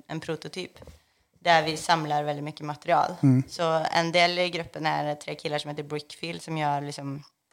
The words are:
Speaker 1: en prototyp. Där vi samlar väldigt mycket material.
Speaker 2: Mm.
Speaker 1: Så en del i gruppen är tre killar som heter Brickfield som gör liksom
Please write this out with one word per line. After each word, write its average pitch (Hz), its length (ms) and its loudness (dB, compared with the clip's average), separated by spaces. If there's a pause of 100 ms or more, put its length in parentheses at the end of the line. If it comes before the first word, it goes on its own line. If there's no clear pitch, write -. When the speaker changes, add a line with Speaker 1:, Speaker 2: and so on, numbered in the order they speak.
Speaker 1:
en 160 120 -8
prototyp. 160 520 -10 (680)
Där 165 240 6
vi 156 140 -2
samlar 151 460 2
väldigt 147 200 -4
mycket 151 220 -10
material. 151 580 0
Speaker 2:
Mm. 131 260 8
Speaker 1:
Så - 140 -4 (280)
en 170 200 2
del 175 280 4
i 180 100 2
gruppen 165 360 -6
är 147 300 0
tre 147 200 -10
killar 147 240 -4
som 147 100 -10
heter 147 140 -8
Brickfield 151 580 -10
som 160 160 -6
gör 147 240 0
liksom 143 420 -8 (300)